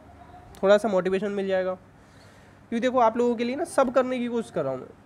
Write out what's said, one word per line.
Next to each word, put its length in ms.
थोड़ा 160
सा 100
मोटिवेशन 440
मिल 140
जाएगा। 280
क्योंकि 1040
देखो 200
आप 160
लोगों 200
के 80
लिए 120
ना 100
सब 280
करने 240
की 100
कोशिश 220
कर 140
रहा 80
हूँ 80
मैं, 60